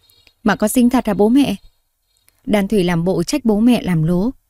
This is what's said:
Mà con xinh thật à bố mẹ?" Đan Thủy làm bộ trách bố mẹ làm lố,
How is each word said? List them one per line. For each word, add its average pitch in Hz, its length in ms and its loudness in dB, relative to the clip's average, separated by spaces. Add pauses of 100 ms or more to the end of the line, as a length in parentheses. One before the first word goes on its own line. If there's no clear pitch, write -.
(420)
Mà 202 140 0
con 214 120 -2
xinh 240 220 2
thật 247 140 0
à 208 100 -4
bố 208 140 2
mẹ?" 247 280 2 (880)
Đan 202 220 0
Thủy 208 160 0
làm 175 200 -2
bộ 175 180 -2
trách 294 220 -6
bố 214 160 0
mẹ 240 220 2
làm 165 200 -2
lố, 180 280 0 (200)